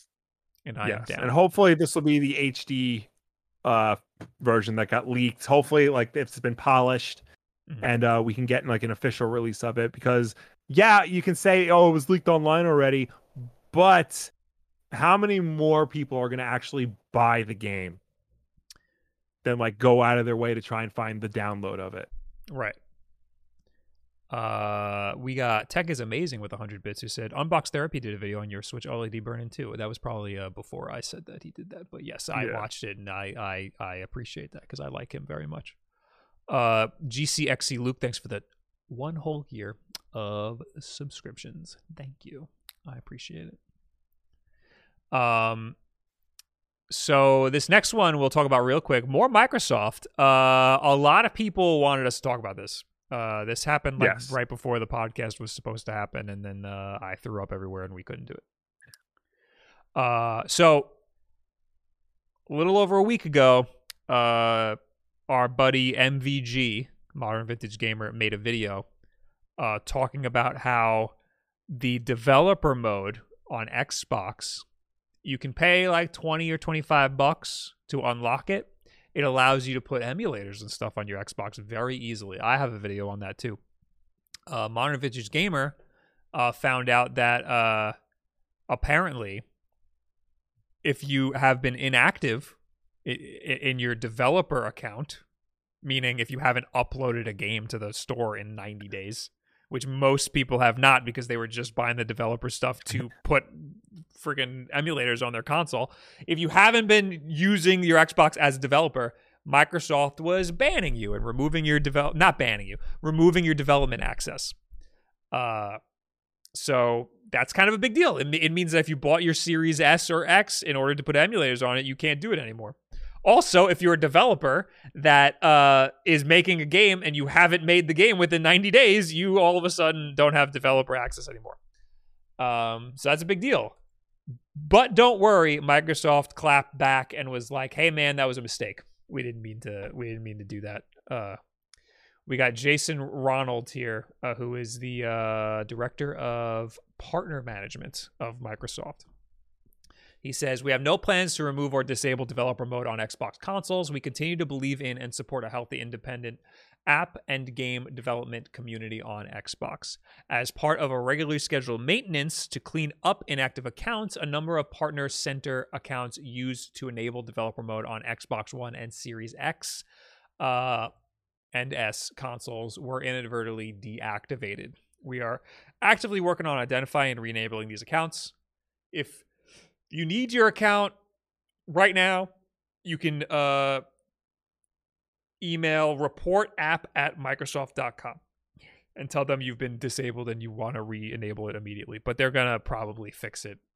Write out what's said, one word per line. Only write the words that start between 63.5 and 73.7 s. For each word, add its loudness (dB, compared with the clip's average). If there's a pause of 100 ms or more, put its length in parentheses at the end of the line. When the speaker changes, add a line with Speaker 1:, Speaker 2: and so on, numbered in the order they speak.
Speaker 1:
uh, 2 (520)
our 2
buddy 4
M 2
V -2
G, -2 (260)
Modern -6
Vintage -10
Gamer, -4
made -2
a -6
video, -4 (720)
uh, -4
talking -4
about 0
how 0 (540)
the -2
developer 4
mode -4 (280)
on -6
Xbox, -6 (600)